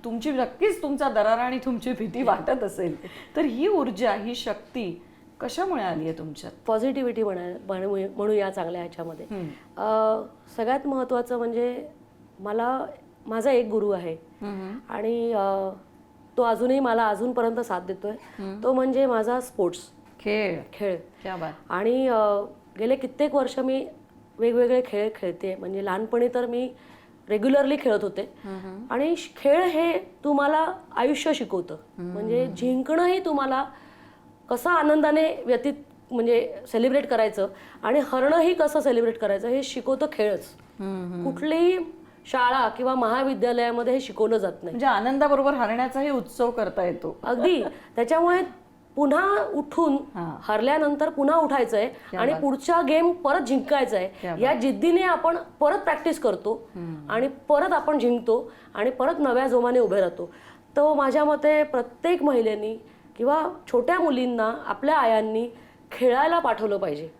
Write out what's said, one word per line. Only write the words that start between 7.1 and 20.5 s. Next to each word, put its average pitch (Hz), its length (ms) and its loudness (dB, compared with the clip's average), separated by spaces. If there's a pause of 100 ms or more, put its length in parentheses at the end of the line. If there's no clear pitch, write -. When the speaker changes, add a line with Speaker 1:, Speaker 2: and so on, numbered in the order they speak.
Speaker 2:
म्हणा-, 180 440 -6
म्हणू-, 196 400 -4 (100)
म्हणूया 208 320 0
चांगल्या 175 320 -6
ह्याच्यामध्ये. 170 500 -12
Speaker 1:
हम्म. 185 160 -8 (300)
Speaker 2:
अ, 220 440 2 (360)
सगळ्यात 262 300 0
महत्त्वाचं 247 500 -2
म्हणजे 240 500 -2 (520)
मला 233 460 -2 (420)
माझा 226 240 0
एक 240 160 4
गुरु 208 220 0
आहे 175 240 -2
Speaker 1:
हम्म. 202 800 -12
Speaker 2:
आणि, 233 400 -2
अ, 196 360 0 (680)
तो 247 60 2
अजूनही 233 360 2
मला 233 280 2
अजूनपर्यंत 226 520 0
साथ 196 220 -4
देतोय. 190 300 -8
Speaker 1:
हम्म. 202 520 -12
Speaker 2:
तो 254 100 2
म्हणजे 262 320 2
माझा 240 340 0
स्पोर्ट्स, 185 400 -2 (400)
Speaker 1:
खेळ. 208 400 -2 (140)